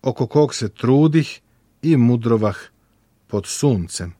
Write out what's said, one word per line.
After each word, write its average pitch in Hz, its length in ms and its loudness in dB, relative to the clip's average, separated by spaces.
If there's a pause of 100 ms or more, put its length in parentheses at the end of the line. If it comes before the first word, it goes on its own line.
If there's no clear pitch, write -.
oko 127 240 -4
kog - 280 0
se 110 140 -6
trudih 147 720 0 (420)
i 160 140 2
mudrovah 117 600 2 (720)
pod 101 200 -6
suncem. 92 720 -4